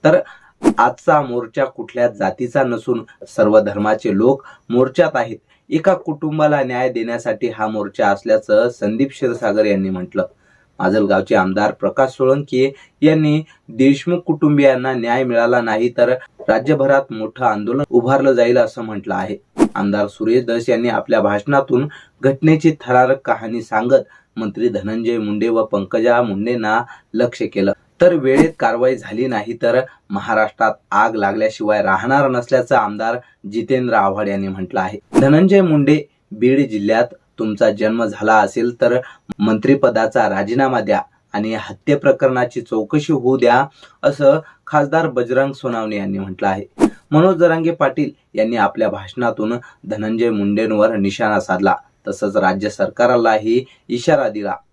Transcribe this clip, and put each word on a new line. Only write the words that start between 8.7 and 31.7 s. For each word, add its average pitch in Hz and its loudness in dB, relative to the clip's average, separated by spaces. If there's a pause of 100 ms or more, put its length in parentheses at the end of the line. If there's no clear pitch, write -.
क्षीरसागर 113 -2
यांनी 98 0
म्हटलं. 92 -6 (540)
माजलगावचे 98 0
आमदार 95 0
प्रकाश 123 -2
सोळंके 135 0 (280)
यांनी 156 2 (260)
देशमुख 139 2
कुटुंबियांना 139 2
न्याय 120 0
मिळाला 120 2
नाही 113 -2
तर 120 2 (380)
राज्यभरात 135 0
मोठं 110 -8
आंदोलन 107 -2
उभारलं 135 2
जाईल 120 2
असं 117 -2
म्हटलं 107 -8
आहे. 98 -6 (380)
आमदार 101 0
सुरेश 117 0
धस 117 -2
यांनी 120 0
आपल्या 110 0
भाषणातून 127 0 (340)
घटनेची 156 2 (100)
थरारक 127 2
कहाणी 113 -4
सांगत 117 2 (320)
मंत्री 110 -2
धनंजय 110 -4
मुंडे 104 -2
व 113 0
पंकजा 113 0
मुंडेंना 113 -2 (300)
लक्ष्य - -2
केलं. - -2 (300)
तर 175 6
वेळेत 143 2 (100)
कारवाई 123 0
झाली 120 -6
नाही 117 -6
तर 117 2 (300)
महाराष्ट्रात 107 0 (200)
आग 110 2
लागल्याशिवाय 107 -2